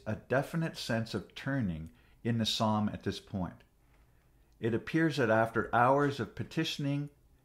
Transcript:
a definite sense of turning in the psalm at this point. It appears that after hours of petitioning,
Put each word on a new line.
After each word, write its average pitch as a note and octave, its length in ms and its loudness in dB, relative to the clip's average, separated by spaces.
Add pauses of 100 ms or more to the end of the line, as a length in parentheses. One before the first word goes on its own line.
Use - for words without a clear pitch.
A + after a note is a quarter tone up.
a G#2+ 80 -2
definite D#3 640 -2
sense A2+ 340 -4
of - 220 -6
turning F2 560 -4 (320)
in A#2 160 0
the A2 80 0
psalm G#2+ 440 2
at - 120 -8
this F#2+ 180 -4
point. - 440 -8 (960)
It A2+ 120 0
appears D3+ 460 0
that A#2 120 4
after A2+ 440 2
hours C3 460 4
of G#2 140 -6
petitioning, C#3+ 760 -4 (340)